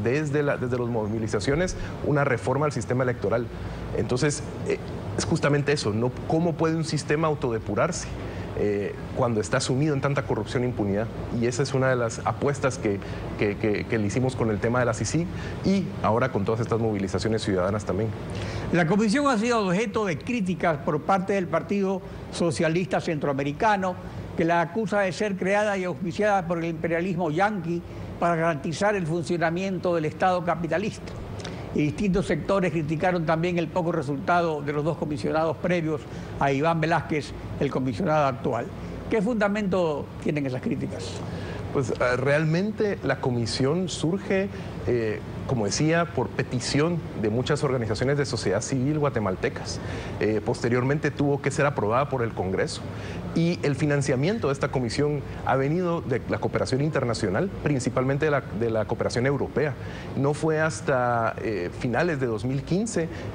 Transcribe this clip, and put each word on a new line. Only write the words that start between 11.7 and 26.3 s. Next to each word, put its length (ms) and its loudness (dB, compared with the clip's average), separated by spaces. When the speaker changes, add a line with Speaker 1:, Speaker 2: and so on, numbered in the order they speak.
Speaker 1:
una 160 4
de 60 4
las 300 -2
apuestas 520 0
que, 220 0
que, 200 2
que, 280 0
que 120 -2
le 100 2
hicimos 280 0
con 160 2
el 80 0
tema 200 2
de 60 4
la 80 2
cicic 340 0
y 200 4
ahora 280 2
con 140 0
todas 160 2
estas 180 0
movilizaciones 600 0
ciudadanas 440 0
también. 240 0
Speaker 2:
La 160 4
comisión 400 4
ha 100 4
sido 280 2
objeto 400 0
de 120 -2
críticas 600 0
por 240 0
parte 320 2
del 140 0
Partido 540 0
Socialista 720 2
Centroamericano, 920 0
que 80 2
la 160 4
acusa 400 0
de 100 2
ser 240 -2
creada 420 2
y 60 -2
auspiciada 640 0